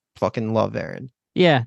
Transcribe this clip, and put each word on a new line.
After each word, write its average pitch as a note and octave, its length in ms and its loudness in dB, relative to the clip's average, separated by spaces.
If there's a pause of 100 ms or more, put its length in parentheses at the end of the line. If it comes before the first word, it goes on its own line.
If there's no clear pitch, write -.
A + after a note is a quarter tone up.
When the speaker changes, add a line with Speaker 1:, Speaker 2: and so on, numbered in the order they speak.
(180)
Speaker 1:
fucking A2 360 -2
love G#2+ 200 0
Varen. G#2 360 -10 (260)
Speaker 2:
Yeah, D3+ 320 4